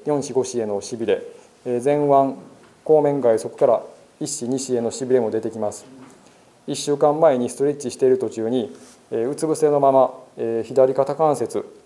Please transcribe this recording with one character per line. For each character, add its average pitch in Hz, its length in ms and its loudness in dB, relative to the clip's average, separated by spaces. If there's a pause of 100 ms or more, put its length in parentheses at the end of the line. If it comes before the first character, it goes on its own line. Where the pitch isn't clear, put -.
ー、 147 40 -6
四 143 140 0
四 131 100 -12
五 123 120 0
四 120 160 -6
へ 110 60 -4
の 101 140 -4
し - 160 -12
び 110 100 -8
れ、 95 160 0 (420)
え 123 140 -2
ー、 117 60 -4
前 143 140 2
腕、 139 380 2 (480)
後 156 180 4
面 143 180 0
外 113 180 4
側 117 180 -10
か 143 100 2
ら 113 160 2 (360)
一 147 120 -8
四 120 180 -8
二 131 100 -2
四 127 180 -4
へ 117 40 0
の 117 100 -2
し 131 160 -8
び 123 80 2
れ 127 60 4
も 110 100 -2
出 110 100 -2
て 110 100 -6
き 113 80 -12
ま 104 140 -4
す。 - 120 -18 (800)
一 143 100 -6
週 143 200 -2
間 147 240 2
前 147 180 4
に 123 100 -2
ス - 80 -14
ト 139 80 -2
レ 147 60 2
ッ 143 60 -4
チ 123 140 -8
し - 60 -10
て 135 100 2
い 127 40 6
る 127 80 4
途 110 120 -4
中 110 180 -4
に、 120 260 -2 (360)
え 113 140 -2
ー、 131 60 -4
う 147 40 -6
つ 160 120 -4
伏 156 100 -2
せ 147 140 2
の 143 100 2
ま 139 120 4
ま、 131 200 4 (240)
え 117 280 -4
ー、 113 40 -14
左 131 260 4
肩 139 220 0
関 151 200 2
節 113 280 -4 (220)